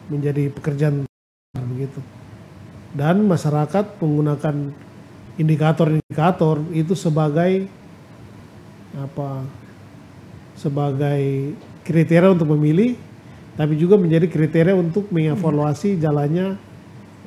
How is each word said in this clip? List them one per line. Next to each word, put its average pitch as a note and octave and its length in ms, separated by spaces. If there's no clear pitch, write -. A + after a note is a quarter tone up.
menjadi C#3+ 480
pekerjaan C#3+ 480
begitu. C3+ 240
Dan E3 320
masyarakat D#3 720
menggunakan D3 720
indikator-indikator D#3 1400
itu D#3+ 240
sebagai, E3 720
apa, C#3 400
sebagai C#3+ 1000
kriteria E3 480
untuk E3 240
memilih, E3 400
tapi D3+ 160
juga F3 240
menjadi E3 240
kriteria D#3+ 480
untuk F#3 400
mengevaluasi D#3 880
jalannya, D#3 560